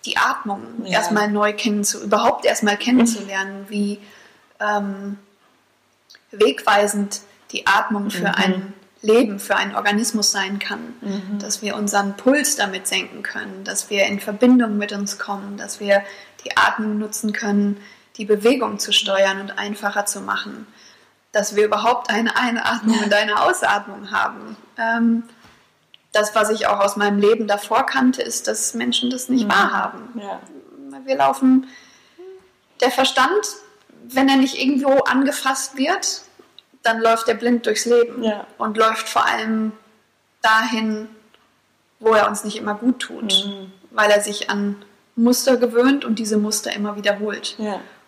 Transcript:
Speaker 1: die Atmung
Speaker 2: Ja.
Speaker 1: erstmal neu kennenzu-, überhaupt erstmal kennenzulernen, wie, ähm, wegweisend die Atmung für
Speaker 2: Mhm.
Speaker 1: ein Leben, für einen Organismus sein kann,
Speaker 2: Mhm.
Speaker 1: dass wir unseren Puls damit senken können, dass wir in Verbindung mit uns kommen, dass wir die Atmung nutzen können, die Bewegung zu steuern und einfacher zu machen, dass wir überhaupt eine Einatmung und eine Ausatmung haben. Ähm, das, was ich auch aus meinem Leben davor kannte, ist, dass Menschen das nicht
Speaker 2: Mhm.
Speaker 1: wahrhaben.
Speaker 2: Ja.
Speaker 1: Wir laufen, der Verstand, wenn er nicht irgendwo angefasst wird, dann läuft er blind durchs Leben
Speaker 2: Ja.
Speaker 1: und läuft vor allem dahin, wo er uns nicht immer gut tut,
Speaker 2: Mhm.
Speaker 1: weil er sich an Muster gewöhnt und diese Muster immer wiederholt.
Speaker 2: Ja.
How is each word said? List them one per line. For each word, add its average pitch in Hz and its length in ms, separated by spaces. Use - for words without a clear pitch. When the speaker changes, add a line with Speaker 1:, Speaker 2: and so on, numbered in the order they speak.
Speaker 1:
die - 120
Atmung 202 440
Speaker 2:
Ja. 190 140
Speaker 1:
erstmal 214 300
neu 208 240
kennenzu-, 208 500
überhaupt 220 420
erstmal 208 320
kennenzulernen, 196 920
wie, 208 300
ähm, 202 580
wegweisend 208 880
die - 160
Atmung 202 420
für 180 200
Speaker 2:
Mhm. - 60
Speaker 1:
ein 190 380
Leben, 214 380
für 202 160
einen 202 200
Organismus 208 560
sein 196 280
kann, - 420
Speaker 2:
Mhm. 202 380
Speaker 1:
dass 208 220
wir 202 140
unseren 202 420
Puls 277 380
damit 190 320
senken 190 360
können, 196 400
dass 196 260
wir 196 160
in 202 140
Verbindung 226 580
mit 208 160
uns 202 260
kommen, 202 380
dass 202 220
wir 202 220
die - 140
Atmung 214 400
nutzen 214 340
können, 202 500
die 214 80
Bewegung 214 540
zu - 120
steuern 196 500
und 202 180
einfacher 202 460
zu 202 160
machen, 202 440
dass 208 240
wir 208 100
überhaupt 208 440
eine 220 280
Einatmung 226 680
und 202 100
eine 214 300
Ausatmung 208 680
haben. 214 460
Ähm, 233 460
das, 208 220
was 214 160
ich 214 160
auch 202 140
aus 202 160
meinem 202 240
Leben 220 280
davor 220 380
kannte, 254 380
ist, - 240
dass - 260
Menschen 240 360
das 254 200
nicht 247 160
Speaker 2:
Mhm. - 60
Speaker 1:
wahrhaben. 196 480
Speaker 2:
Ja. 202 200
Speaker 1:
Wir 269 120
laufen, 262 500
der 247 100
Verstand, 277 560
wenn 262 220
er 269 80
nicht 262 220
irgendwo 269 320
angefasst 269 760
wird, 330 440
dann 226 180
läuft 226 260
er 233 60
blind 233 320
durchs 214 200
Leben 240 380
Speaker 2:
Ja. 208 220
Speaker 1:
und 214 180
läuft 220 320
vor - 160
allem 220 460
dahin, 220 680
wo 220 140
er 208 160
uns 208 140
nicht 214 140
immer 208 180
gut 240 240
tut, - 460
Speaker 2:
Mhm. 196 260
Speaker 1:
weil 208 200
er 208 100
sich 208 280
an 202 340
Muster 247 420
gewöhnt 247 480
und 226 140
diese 214 180
Muster 208 360
immer 208 220
wiederholt. 208 640
Speaker 2:
Ja. 208 240